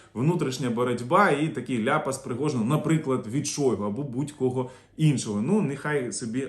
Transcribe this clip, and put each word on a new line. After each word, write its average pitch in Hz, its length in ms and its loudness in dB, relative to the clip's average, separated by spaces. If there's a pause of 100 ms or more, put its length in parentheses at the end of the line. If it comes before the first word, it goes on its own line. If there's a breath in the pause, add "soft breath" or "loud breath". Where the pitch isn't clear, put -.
(140 loud breath)
внутрішня 131 560 0
боротьба 123 600 2
і 147 180 2
такий 127 360 -4
ляпас 139 340 0
Пригожину, 127 480 -2
наприклад, 135 600 0
від 127 200 -2
Шойгу 117 360 0
або 104 200 -4
будь-кого 127 680 -2 (280 loud breath)
іншого. 113 440 2
Ну, 190 200 2
нехай 139 500 -2
собі 123 380 -6